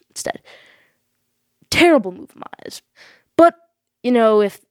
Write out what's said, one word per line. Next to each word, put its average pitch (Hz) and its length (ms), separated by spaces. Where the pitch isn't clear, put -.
instead." - 320
Terrible 285 400
move 180 240
in - 60
my - 60
eyes. - 200
But, 330 180
you 247 80
know, 220 300
if 196 300